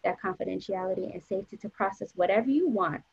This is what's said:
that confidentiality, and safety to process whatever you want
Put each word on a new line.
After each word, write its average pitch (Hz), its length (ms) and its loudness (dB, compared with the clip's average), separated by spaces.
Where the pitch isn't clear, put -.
that 180 160 0
confidentiality, 185 920 -4
and 180 80 -10
safety 196 360 -6
to 214 120 -10
process 196 460 -4
whatever 196 340 4
you 320 180 4
want 175 460 0